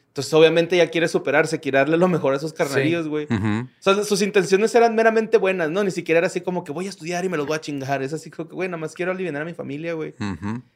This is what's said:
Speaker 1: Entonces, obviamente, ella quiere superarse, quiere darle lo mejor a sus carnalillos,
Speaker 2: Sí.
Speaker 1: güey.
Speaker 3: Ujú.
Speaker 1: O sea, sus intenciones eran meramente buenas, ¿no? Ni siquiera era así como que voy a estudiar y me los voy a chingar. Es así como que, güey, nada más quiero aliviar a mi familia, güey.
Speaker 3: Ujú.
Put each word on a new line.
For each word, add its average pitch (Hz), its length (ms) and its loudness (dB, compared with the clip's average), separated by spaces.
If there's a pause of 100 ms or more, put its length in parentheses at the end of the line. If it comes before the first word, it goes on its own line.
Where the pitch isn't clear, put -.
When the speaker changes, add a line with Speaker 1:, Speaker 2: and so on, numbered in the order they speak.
Speaker 1:
Entonces, - 260 -8
obviamente, 165 440 6
ella 165 120 6
quiere 165 200 2
superarse, 156 500 2
quiere 135 180 0
darle 151 200 4
lo 180 100 4
mejor 156 260 2
a 143 60 0
sus 156 140 -8
carnalillos, 151 500 0
Speaker 2:
Sí. 151 60 -6
Speaker 1:
güey. 151 200 -4
Speaker 3:
Ujú. 110 380 -2
Speaker 1:
O - 0 - (140)
sea, 196 240 2
sus 202 180 0
intenciones 196 500 2
eran 233 220 4
meramente 226 420 2
buenas, 185 320 0
¿no? 196 140 -2
Ni 185 80 -2
siquiera 165 280 0
era 180 80 2
así 180 140 -6
como 180 220 -6
que 147 80 -12
voy 180 160 -8
a - 20 -12
estudiar 175 360 -8
y 185 40 -2
me 170 80 -4
los 147 80 -2
voy 151 120 -2
a 156 40 -8
chingar. 139 400 -4
Es 135 120 -6
así 151 180 -10
como 165 180 -12
que, 151 60 -16
güey, 180 140 -4
nada 170 100 -10
más 156 160 -10
quiero 180 160 -4
aliviar 185 240 -4
a 151 100 -6
mi 170 80 -10
familia, 147 400 -10
güey. 156 260 -8
Speaker 3:
Ujú. 104 440 -8 (120)